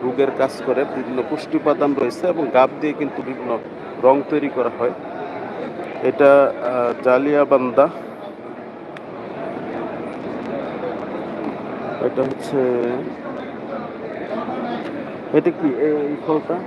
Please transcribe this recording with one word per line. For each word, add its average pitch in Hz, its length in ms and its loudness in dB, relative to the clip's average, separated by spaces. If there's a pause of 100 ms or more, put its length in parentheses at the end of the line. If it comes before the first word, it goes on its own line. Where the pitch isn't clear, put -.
রোগের 127 240 4 (100)
কাজ 135 280 0
করে, 131 200 2 (100)
বিভিন্ন 127 340 -2
পুষ্টি 156 280 -2
উপাদান 143 440 4
রয়েছে 123 260 0
এবং 165 260 0
গাব 127 160 8 (120)
দিয়ে 151 120 0
কিন্তু 139 280 -4
বিভিন্ন 120 360 -4 (460)
রং 135 260 8
তৈরি 143 260 0
করা 120 140 2 (100)
হয়। 120 120 2 (1120)
এটা, 139 400 8
আহ, 120 600 0
জালিয়াবান্দা, 135 840 6 (4000)
এটা - 160 0
হচ্ছে, - 360 -2 (2750)
এটা 165 140 4
কি 160 160 -2
এই, 143 280 2
এই 147 200 -2 (120)
ফলটা? 156 280 0 (120)